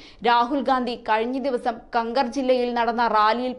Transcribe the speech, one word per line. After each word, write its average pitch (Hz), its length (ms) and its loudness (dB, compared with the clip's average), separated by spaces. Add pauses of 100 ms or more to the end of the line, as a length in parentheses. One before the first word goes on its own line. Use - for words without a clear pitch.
(280)
രാഹുൽ 240 420 2
ഗാന്ധി 247 260 0 (140)
കഴിഞ്ഞ 233 280 0 (100)
ദിവസം 240 280 -2 (200)
കങ്കർ 233 400 0
ജില്ലയിൽ 254 420 0
നടന്ന 233 280 0 (100)
റാലിയിൽ 226 440 2